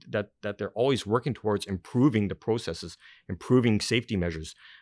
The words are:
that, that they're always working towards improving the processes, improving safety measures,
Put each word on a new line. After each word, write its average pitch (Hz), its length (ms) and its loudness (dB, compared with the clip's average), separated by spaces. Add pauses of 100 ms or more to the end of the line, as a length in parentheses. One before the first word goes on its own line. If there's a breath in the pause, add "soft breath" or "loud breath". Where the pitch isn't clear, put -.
that, 104 220 -4 (120)
that 104 140 -6
they're 101 140 -6
always 123 340 0
working 120 280 -2
towards 104 320 -2
improving 110 640 2
the 80 80 -6
processes, 90 600 -6 (320 soft breath)
improving 113 500 4
safety 110 380 -2
measures, 80 380 -4 (260 soft breath)